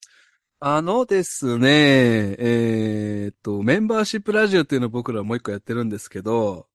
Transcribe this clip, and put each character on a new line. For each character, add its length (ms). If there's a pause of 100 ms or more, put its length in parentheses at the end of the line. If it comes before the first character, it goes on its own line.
(600)
あ 220
の 240
で 160
す 360
ね、 800
え 920
ー 20
っ 100
と、 200
メ 160
ン 80
バ 140
ー 40
シ 140
ッ 40
プ 100
ラ 160
ジ 100
オ 40
っ 20
て 100
い 40
う 20
の 80
を 20
僕 220
ら 100
も 120
う 20
一 40
個 120
や 60
っ 20
て 120
る 120
ん 40
で 100
す 120
け 120
ど 520